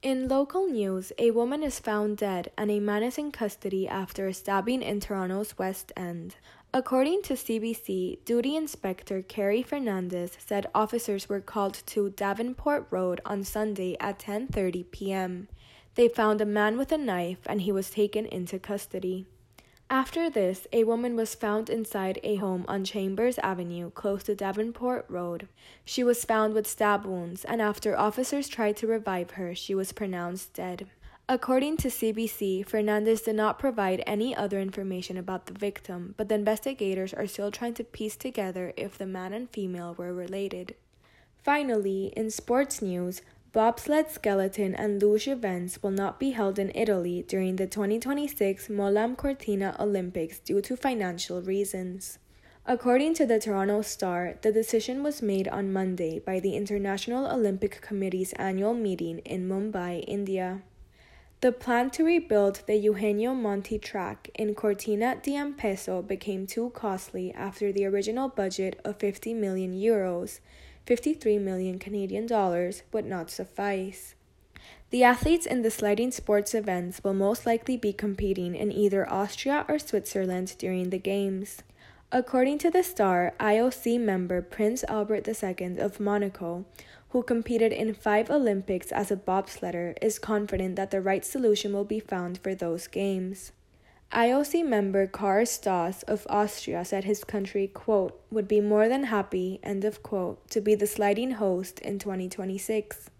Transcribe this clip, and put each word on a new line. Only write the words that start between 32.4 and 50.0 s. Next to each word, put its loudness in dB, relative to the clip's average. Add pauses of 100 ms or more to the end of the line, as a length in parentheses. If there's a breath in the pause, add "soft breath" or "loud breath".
Fernandez 2
did 0
not 2
provide 0
any 0
other -2
information -4
about -6
the -12
victim, -6
but -4
the 4
investigators 0
are -4
still -4
trying -6
to -8
piece -8
together -6
if -8
the -8
man -6
and -8
female -6
were -8
related. -8 (600 soft breath)
Finally, 0
in -2
sports 0
news, -2 (280 soft breath)
Bobsled, 4
skeleton, 0
and 0
luge 4
events -2
will -2
not -2
be 0
held 0
in 0
Italy 0
during 0
the 0
twenty 0
twenty-six -2
Molam 2
Cortina -2
Olympics -2